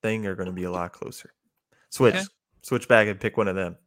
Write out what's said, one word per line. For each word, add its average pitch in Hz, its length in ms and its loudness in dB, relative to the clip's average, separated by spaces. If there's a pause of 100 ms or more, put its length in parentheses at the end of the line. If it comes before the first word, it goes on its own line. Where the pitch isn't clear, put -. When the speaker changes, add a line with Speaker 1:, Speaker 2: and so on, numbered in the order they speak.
Speaker 1:
thing 110 240 -2
are 95 80 -4
gonna 92 180 -6
be 90 120 -6
a 90 60 -6
lot 87 220 -6
closer. - 400 -16 (560)
Switch. 120 260 4
Speaker 2:
Okay. 190 100 -2 (380)
Speaker 1:
Switch 123 240 -4
back 110 220 6
and 98 100 -6
pick - 200 -4
one 104 100 0
of 92 80 -2
them. 90 200 -4 (100)